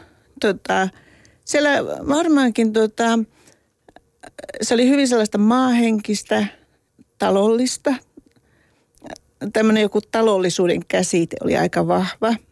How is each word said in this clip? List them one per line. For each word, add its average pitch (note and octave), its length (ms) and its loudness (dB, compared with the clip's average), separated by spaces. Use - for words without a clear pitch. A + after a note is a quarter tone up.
tota, F#3+ 480 -2
siellä D4 240 0
varmaankin C#4 680 2
tota, A3+ 460 0
se A3+ 120 -2
oli B3 160 4
hyvin C#4 180 4
sellaista A3 300 0
maahenkistä, A3 1080 0
talollista. A3+ 760 0
Tämmönen A3 280 2
joku G#3 200 0
talollisuuden F#3 840 0
käsite F#3 560 -2
oli - 140 -2
aika E3+ 300 -2
vahva. F#3 480 -2